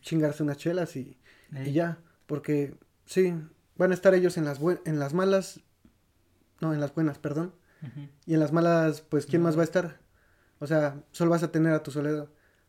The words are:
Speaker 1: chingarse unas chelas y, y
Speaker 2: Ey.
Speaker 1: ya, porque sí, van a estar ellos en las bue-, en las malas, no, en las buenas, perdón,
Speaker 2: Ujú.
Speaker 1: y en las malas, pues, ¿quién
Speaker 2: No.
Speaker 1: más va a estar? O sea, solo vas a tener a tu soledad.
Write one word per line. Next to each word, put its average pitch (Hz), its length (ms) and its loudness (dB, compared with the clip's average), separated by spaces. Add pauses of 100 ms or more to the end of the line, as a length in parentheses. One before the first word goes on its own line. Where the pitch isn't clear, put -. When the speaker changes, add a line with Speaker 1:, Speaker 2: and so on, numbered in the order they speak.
Speaker 1:
chingarse 151 420 -2
unas 143 160 -2
chelas 170 380 -4
y, 127 200 -12 (360)
y 143 60 -12
Speaker 2:
Ey. 139 140 -6
Speaker 1:
ya, 170 260 0 (280)
porque 143 480 -2 (300)
sí, 180 280 2 (440)
van 185 160 2
a - 20 2
estar 185 180 6
ellos 180 240 2
en 160 80 0
las 139 160 -4
bue-, 170 240 0
en 156 140 -2
las 143 160 -4
malas, 190 460 0 (1000)
no, 160 140 -2
en 147 60 -2
las 143 160 -4
buenas, 156 240 0
perdón, 156 340 -4 (260)
Speaker 2:
Ujú. 143 280 -14 (180)
Speaker 1:
y 160 80 0
en 160 60 4
las 151 120 2
malas, 165 500 2
pues, 147 240 -2
¿quién 170 160 2
Speaker 2:
No. 170 40 4
Speaker 1:
más 156 100 2
va 165 40 2
a 165 60 2
estar? 170 340 -4 (580)
O 147 80 -10
sea, 147 340 0 (120)
solo 170 180 0
vas 165 140 2
a 160 80 -4
tener 160 220 4
a 156 100 -2
tu 139 80 -10
soledad. 147 360 -4 (400)